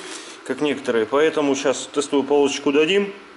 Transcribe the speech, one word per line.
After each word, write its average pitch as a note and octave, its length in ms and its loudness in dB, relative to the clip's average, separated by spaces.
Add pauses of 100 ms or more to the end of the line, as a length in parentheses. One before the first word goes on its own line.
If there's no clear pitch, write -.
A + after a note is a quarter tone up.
(460)
как B2 140 -6
некоторые. B2 460 0
Поэтому D3 500 2
щас C3+ 380 -2
тестовую C#3 340 0
полосочку C#3+ 460 2
дадим. F#3+ 400 2 (240)